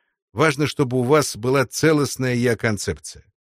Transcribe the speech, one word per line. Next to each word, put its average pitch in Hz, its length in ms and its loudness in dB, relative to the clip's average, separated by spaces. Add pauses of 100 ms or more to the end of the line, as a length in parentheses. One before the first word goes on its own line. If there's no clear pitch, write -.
(340)
важно, 143 340 0
чтобы 127 320 -2
у 123 40 0
вас 135 340 2
была 127 280 0
целостная 135 720 0
"я-концепция". 113 880 -2 (180)